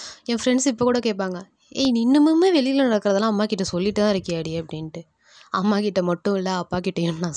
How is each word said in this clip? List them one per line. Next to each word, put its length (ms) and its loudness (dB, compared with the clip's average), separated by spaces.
என் 200 -4
ஃப்ரெண்ட்ஸ் 220 2
இப்போ 180 0
கூட 140 2
கேட்பாங்க, 440 -4
"ஏய், 220 -2
நீ 160 2
இன்னுமுமே 500 4
வெளியில 260 2
நடக்கிறதெல்லாம் 380 2
அம்மா 240 0
கிட்ட 200 -2
சொல்லிட்டு 380 0
தான் 120 2
இருக்கியாடி?" 500 -4
அப்படின்ட்டு. 380 -12
அம்மா 300 2
கிட்ட 220 0
மட்டும் 320 0
இல்ல, 180 -2
அப்பா 260 -4
கிட்டயும் 400 -2
நான் 180 -4